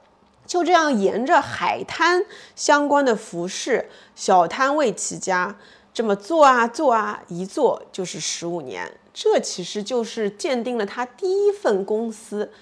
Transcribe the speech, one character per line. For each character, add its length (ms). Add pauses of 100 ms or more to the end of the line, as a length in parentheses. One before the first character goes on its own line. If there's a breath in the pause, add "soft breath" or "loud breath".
(460)
就 200
这 80
样 200
沿 320
着 140
海 460
滩 400 (280 loud breath)
相 360
关 160
的 100
服 320
饰 420 (240 loud breath)
小 320
摊 300
位 160
起 260
家， 380 (380 loud breath)
这 100
么 100
做 320
啊 220
做 260
啊， 360
一 160
做 360 (120)
就 100
是 160
十 260
五 160
年。 300 (220)
这 260
其 240
实 180
就 220
是 260
鉴 320
定 160
了 80
他 200
第 420
一 20
份 360
公 260
司， 400 (100)